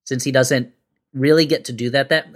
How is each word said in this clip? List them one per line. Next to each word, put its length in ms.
since 180
he 80
doesn't 400
really 320
get 200
to 80
do 160
that. 200
That, 260